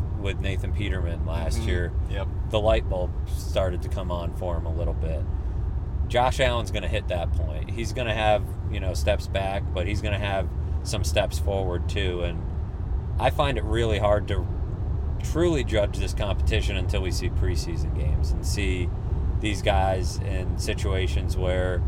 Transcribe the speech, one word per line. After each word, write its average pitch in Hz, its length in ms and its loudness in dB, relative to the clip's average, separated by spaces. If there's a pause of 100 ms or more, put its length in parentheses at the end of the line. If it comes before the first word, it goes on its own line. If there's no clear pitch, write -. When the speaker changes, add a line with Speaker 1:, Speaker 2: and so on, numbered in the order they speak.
(200)
Speaker 1:
with 98 200 -2
Nathan 95 320 -2
Peterman 92 540 0
last 82 340 0
Speaker 2:
Mm-hmm. - 80 0
Speaker 1:
year? 90 260 0 (180)
Speaker 2:
Yep. 98 160 -2 (240)
Speaker 1:
The 110 80 2
light 110 280 4
bulb 92 240 0 (160)
started 92 540 -2
to - 80 -4
come 90 220 -2
on 85 240 -4
for 87 200 -2
him 85 120 -2
a 85 40 -2
little 85 220 0
bit. 78 300 -2 (840)
Josh 123 320 2
Allen's 117 300 2
gonna 101 180 -2
hit 101 200 0
that 85 260 0
point. - 380 -2
He's 110 200 -4
gonna 117 220 -2
have, 107 300 4 (280)
you 104 80 -2
know, 95 140 -2
steps - 320 2
back, 98 380 -2 (100)
but 95 140 0
he's 104 140 -2
gonna 104 180 0
have 98 280 0 (360)
some 208 200 0
steps - 360 2
forward 92 500 0
too. 90 320 0
And 85 220 -2 (760)
I 131 120 4
find 139 260 0
it - 60 -2
really 110 340 2
hard 104 300 2
to 95 200 0 (760)
truly 160 400 2
judge 104 340 0
this 95 160 0
competition 104 640 2
until 95 240 0
we 92 80 0
see 92 200 0
preseason - 680 0
games - 320 2
and - 160 0
see 92 440 2 (500)
these 104 240 0
guys 95 560 2
in 92 400 0
situations 95 760 0
where 90 520 2